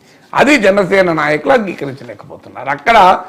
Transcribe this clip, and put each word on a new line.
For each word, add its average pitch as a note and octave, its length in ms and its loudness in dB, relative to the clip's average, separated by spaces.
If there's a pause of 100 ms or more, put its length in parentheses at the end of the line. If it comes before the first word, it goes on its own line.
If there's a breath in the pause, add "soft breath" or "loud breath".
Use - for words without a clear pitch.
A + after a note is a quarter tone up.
(340 soft breath)
అది C4+ 240 2
జనసేన F#3+ 560 0
నాయకులు D3+ 400 -2
అంగీకరించలేకపోతున్నారు. C3 1160 -8
అక్కడ F#3 600 2